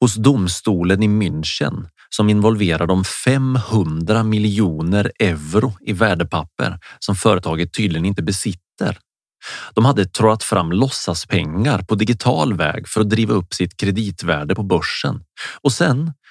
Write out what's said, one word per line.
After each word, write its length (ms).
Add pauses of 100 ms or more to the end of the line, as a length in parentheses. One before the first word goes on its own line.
hos 140
domstolen 880
i 60
München 800 (220)
som 180
involverar 580
de 180
femhundra 1160
miljoner 960
euro 600
i 120
värdepapper 840 (200)
som 180
företaget 560
tydligen 320
inte 180
besitter. 760 (760)
De 100
hade 220
trollat 360
fram 300
låtsaspengar 1120
på 120
digital 600
väg 340
för 120
att 100
driva 240
upp 200
sitt 220
kreditvärde 800
på 80
börsen. 580 (400)
Och 120
sen 400 (180)